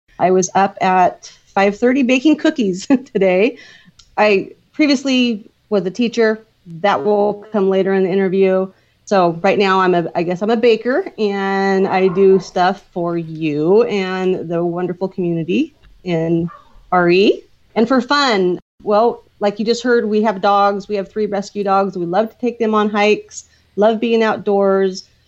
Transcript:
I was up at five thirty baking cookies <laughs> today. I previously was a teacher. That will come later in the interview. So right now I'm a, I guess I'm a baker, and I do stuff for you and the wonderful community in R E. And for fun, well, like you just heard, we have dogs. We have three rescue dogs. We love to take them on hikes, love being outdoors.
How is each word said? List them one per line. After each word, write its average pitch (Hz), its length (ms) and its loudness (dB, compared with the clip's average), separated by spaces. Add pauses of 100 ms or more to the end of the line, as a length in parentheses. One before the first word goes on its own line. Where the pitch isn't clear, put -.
(200)
I 180 120 2
was 185 220 2
up 196 280 0
at 185 460 0 (180)
five 196 320 0
thirty 254 260 2
baking 254 340 2
cookies 196 500 -2
<laughs> 247 260 0
today. 190 440 2 (600)
I 208 340 2 (220)
previously 262 760 0 (200)
was 196 160 0
a 190 60 -6
teacher. 220 520 -2 (220)
That 180 400 -2
will 208 480 0
come 190 160 0
later 190 240 0
in 190 100 0
the 180 60 0
interview. 190 600 0 (360)
So 180 260 2 (100)
right 196 160 0
now 190 220 2
I'm 180 160 2
a, 170 180 -2
I 170 100 -2
guess 175 180 -6
I'm 214 100 -2
a 240 60 2
baker, 240 600 0
and 196 720 0
I 190 220 0
do 190 300 4
stuff 185 420 -2 (100)
for 170 260 -4
you 160 680 0
and 185 640 -2
the 170 160 -2
wonderful 175 420 -4
community 180 640 -4 (300)
in 170 460 -2 (420)
R 175 180 2
E. 190 340 2 (320)
And 226 120 2
for 262 140 2
fun, 240 580 0 (240)
well, 220 400 0 (160)
like 208 180 -2
you 226 60 -4
just 233 200 -2
heard, 240 220 2
we 214 160 0
have 208 200 -2
dogs. 202 480 0
We 208 60 -4
have 196 140 -6
three 214 160 -4
rescue 196 380 -6
dogs. 196 340 0
We 175 80 -4
love 196 240 -2
to - 80 -20
take 240 220 -4
them 214 160 0
on 214 140 0
hikes, 208 560 -2 (320)
love 214 220 2
being 226 220 0
outdoors. 196 840 0 (200)